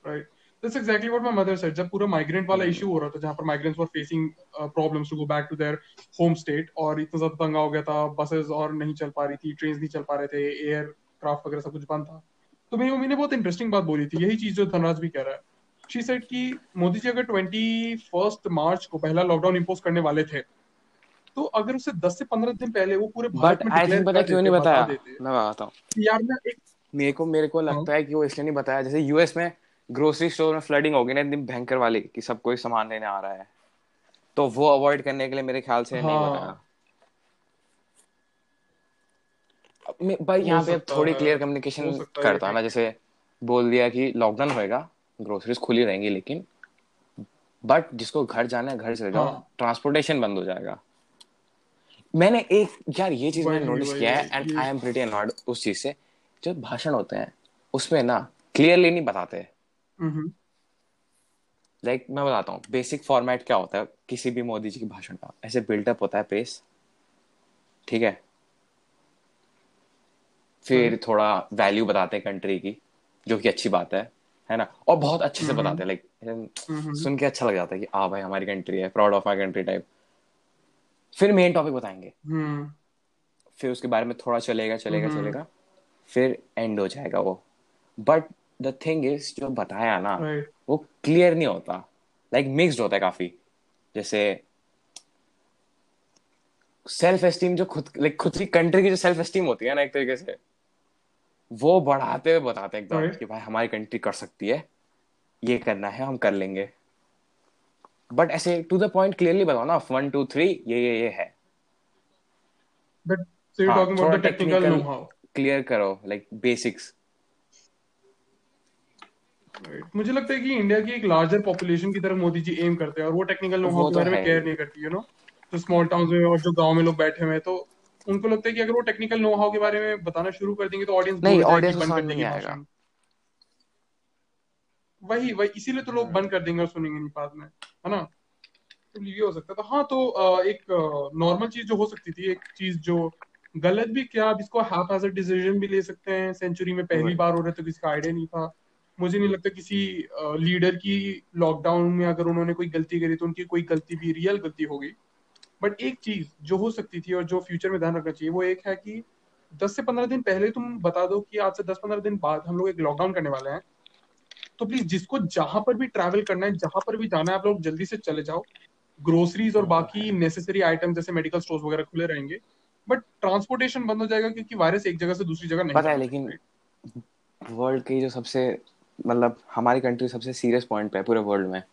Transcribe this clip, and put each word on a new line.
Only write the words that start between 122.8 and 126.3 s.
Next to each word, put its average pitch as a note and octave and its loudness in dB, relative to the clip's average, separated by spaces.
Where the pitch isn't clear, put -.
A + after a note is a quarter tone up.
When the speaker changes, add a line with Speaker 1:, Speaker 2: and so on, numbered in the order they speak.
Speaker 1:
हैं D#3 -2
और D#3+ 0
वो F#3 2
टेक्निकल F#3 -2
know-how F3 2
Speaker 2:
वो D3+ 4
Speaker 1:
के F3 0
Speaker 2:
तो F3 4
Speaker 1:
बारे F3 4
में F#3+ 2
Speaker 2:
है F#3 -2
Speaker 1:
केयर E3 4
Speaker 2:
ही। D#3 -2
Speaker 1:
नहीं D#3 -2
करती, D3+ -8
you D#3 -4
know? A3 -6
जो F3 -2
स्मॉल E3+ 4
टाउन्स E3+ 2
में F3 6
और E3+ 6